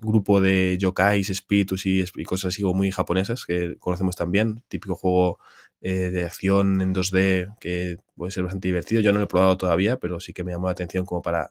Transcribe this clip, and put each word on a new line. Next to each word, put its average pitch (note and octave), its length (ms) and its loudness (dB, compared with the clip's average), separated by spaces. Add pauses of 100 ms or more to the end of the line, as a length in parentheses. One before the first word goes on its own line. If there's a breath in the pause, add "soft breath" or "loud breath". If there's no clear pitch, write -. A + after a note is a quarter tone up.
grupo G#2 400 4
de F#2 380 2
yokais, G2 500 2
espíritus G2 560 -2
y F#2+ 160 2
es-, F#2+ 140 -4
y E2+ 100 -8
cosas F#2 300 -4
así G2+ 80 -8
como F#2 120 2
muy G2 180 0
japonesas F#2+ 520 -2
que F2 340 -4
conocemos F2+ 380 -2
también. G#2+ 520 0
Típico F#2+ 260 -6
juego, F2+ 440 2 (440 soft breath)
eh, F#2 280 -2
de F2+ 140 -2
acción F#2+ 560 2
en F#2+ 140 0
dos F#2 160 0
D F#2+ 400 2 (100)
que F2+ 380 -4 (180)
puede F#2 140 -8
ser F#2 140 -4
bastante F#2 240 -4
divertido. F#2 340 0
Yo G2+ 100 4
no G#2 60 2
lo G#2 60 0
he F#2 40 -6
probado F#2 300 4
todavía, F#2 400 2
pero F2 200 -6
sí F2+ 140 -14
que F2 120 -8
me F2+ 80 -6
llamó F2+ 160 -2
la F#2 40 0
atención F2+ 320 -4
como F2 160 -4
para E2+ 300 -2